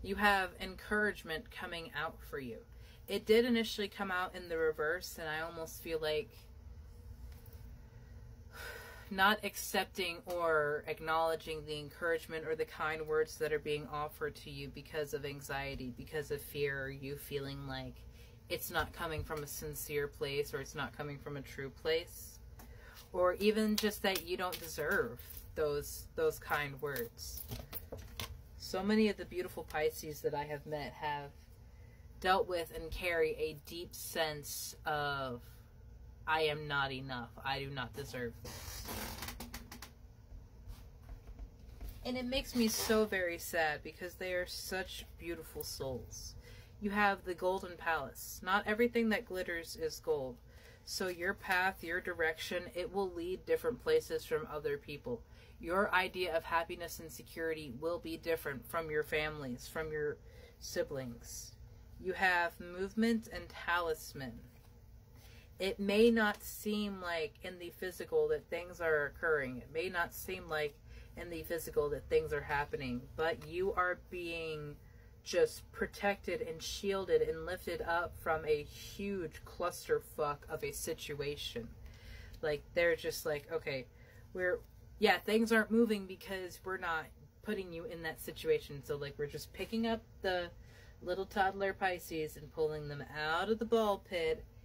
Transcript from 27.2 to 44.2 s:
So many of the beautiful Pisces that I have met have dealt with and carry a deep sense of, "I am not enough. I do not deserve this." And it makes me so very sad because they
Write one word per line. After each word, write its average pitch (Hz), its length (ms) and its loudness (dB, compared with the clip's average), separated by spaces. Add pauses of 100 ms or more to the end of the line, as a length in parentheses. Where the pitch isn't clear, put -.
So - 240 -2
many 214 260 8
of 196 80 2
the 175 80 -8
beautiful 175 400 -6
Pisces 156 580 -2
that 147 120 2
I 147 100 0
have 147 220 -6
met 147 280 -4
have 143 360 -4 (920)
dealt 185 280 4
with 170 260 0
and 160 160 -6
carry 165 460 4
a 156 200 -2 (100)
deep 170 280 -8
sense - 800 -2 (120)
of, 139 560 0 (840)
"I 160 160 4
am 151 240 2
not 139 240 2
enough. 131 400 -6 (140)
I 139 160 0
do 139 100 -4
not 127 240 -4
deserve 127 380 -4 (100)
this." - 400 -8 (3250)
And 247 120 0
it 254 80 0
makes 254 300 0
me 233 140 6
so 220 360 6
very 180 340 2
sad 156 440 2
because 170 320 -8
they 185 200 -2